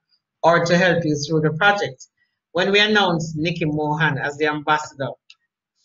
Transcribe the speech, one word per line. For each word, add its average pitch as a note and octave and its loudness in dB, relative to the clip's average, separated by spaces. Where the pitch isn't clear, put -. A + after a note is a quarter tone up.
or E3+ 4
to F3 2
help E3+ 2
you D3+ -2
through D#3+ 0
the D#3 0
project. G3+ -2
When F#3+ 0
we G3+ 4
announced F#3 2
Nikki E3+ -4
Mohan D3+ -2
as C#3+ -6
the D3+ -2
ambassador, D3+ -2